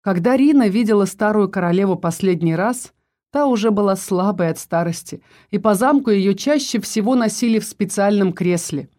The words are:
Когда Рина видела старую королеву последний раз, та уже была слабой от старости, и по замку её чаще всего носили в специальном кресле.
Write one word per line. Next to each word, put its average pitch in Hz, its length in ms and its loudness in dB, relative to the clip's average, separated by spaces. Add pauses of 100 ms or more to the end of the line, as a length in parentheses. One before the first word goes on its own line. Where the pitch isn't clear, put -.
Когда 196 360 0
Рина 269 320 4
видела 208 360 2
старую 208 460 0
королеву 185 460 0
последний 170 600 -2
раз, 226 360 -4 (380)
та 285 160 0
уже 226 240 0
была 202 240 2
слабой 185 540 -2
от 160 100 -4
старости, - 640 -6 (280)
и 202 80 -2
по 208 160 2
замку 269 360 2
её 202 220 2
чаще 277 480 -2
всего 220 340 -2
носили 226 440 0
в 214 60 -4
специальном 202 680 0
кресле. 170 560 -4 (100)